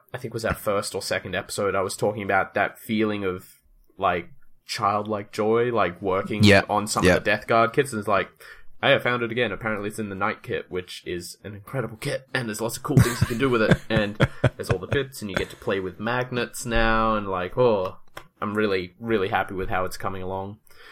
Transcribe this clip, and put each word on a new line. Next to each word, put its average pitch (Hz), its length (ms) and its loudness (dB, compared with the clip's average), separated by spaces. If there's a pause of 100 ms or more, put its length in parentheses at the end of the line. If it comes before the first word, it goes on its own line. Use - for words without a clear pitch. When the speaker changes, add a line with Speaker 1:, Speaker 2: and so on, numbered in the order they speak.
(140)
Speaker 1:
I 123 60 -8
think 117 120 -10
it - 40 -18
was 113 100 -4
our 95 80 2
first 101 400 -2
or 95 80 -4
second 95 340 -4
episode, 98 400 -2
I 98 60 2
was 95 160 -2
talking 107 240 0
about 95 320 0
that 101 240 0
feeling 107 460 0
of, 92 220 -4 (520)
like, 90 320 0 (380)
childlike 104 640 -2
joy, 113 400 2
like, 95 300 0
working 101 420 0
Speaker 2:
Yeah, 98 260 10
Speaker 1:
on 104 180 2
some 107 160 0
Speaker 2:
yeah. 90 120 8
Speaker 1:
of - 80 2
the 104 80 2
Death - 160 0
Guard 113 260 4
kits, - 180 2
and 110 80 -6
it's 101 80 -6
like, 95 220 2 (540)
"Hey, 131 100 6
I 123 60 4
found 120 240 0
it 113 80 -4
again. 113 200 0
Apparently 104 380 -4
it's 104 100 -12
in 107 100 -4
the 98 60 -8
Night 101 280 -2
kit," - 260 -4
which 87 360 -8
is - 380 -8
an 101 120 -12
incredible 110 420 -8
kit, 135 380 -6
and 127 120 -2
there's 104 140 -6
lots 113 160 -4
of - 60 -12
cool 139 140 4
things 120 220 4
you - 80 2
can 113 120 -2
do 135 100 2
with 117 140 4
it, - 200 6
Speaker 2:
<laughs> - 60 -10
Speaker 1:
and 104 260 0 (420)
there's 104 120 -8
all 95 100 0
the 90 80 -10
bits, 135 340 -4
and 101 100 -8
you 90 40 -4
get 92 140 -4
to - 60 -16
play 101 240 -2
with 92 200 -6
magnets 120 680 -4
now, 113 480 4
and, 104 120 -2
like, 92 300 -4
oh, 104 400 2 (420)
I'm 104 140 -4
really, 98 460 0
really 113 300 0
happy 95 260 0
with 92 140 -4
how 92 160 0
it's - 120 -8
coming 98 240 -6
along. 95 380 -6 (320)